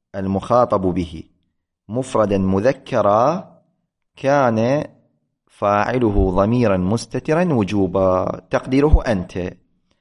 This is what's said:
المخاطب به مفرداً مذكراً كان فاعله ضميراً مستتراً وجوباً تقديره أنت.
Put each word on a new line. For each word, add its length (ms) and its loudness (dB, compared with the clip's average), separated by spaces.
المخاطب 640 0
به 420 -4
مفرداً 500 -2
مذكراً 1200 0
كان 680 0
فاعله 840 0
ضميراً 460 2
مستتراً 760 -2
وجوباً 880 0
تقديره 520 2
أنت. 500 -6